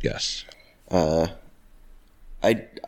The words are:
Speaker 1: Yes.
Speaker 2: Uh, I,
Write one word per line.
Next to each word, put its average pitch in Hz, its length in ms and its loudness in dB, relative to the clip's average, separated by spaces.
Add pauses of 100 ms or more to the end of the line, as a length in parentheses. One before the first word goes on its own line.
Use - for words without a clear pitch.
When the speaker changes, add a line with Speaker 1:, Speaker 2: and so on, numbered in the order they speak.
Speaker 1:
Yes. - 420 -4 (460)
Speaker 2:
Uh, 82 380 4 (1160)
I, 113 240 2 (220)